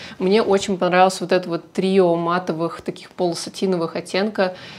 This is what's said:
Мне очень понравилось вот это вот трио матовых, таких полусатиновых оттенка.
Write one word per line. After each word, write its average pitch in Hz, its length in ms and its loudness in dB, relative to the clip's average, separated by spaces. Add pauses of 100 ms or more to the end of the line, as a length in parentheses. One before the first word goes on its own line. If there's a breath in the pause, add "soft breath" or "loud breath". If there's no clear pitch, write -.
(180 loud breath)
Мне 202 240 4
очень 196 360 0
понравилось 185 420 4
вот 175 120 -4
это 180 160 2
вот 165 240 -6
трио 185 440 2
матовых, 170 640 -4
таких - 300 -12
полусатиновых 175 840 -4
оттенка. 185 580 -2 (240 loud breath)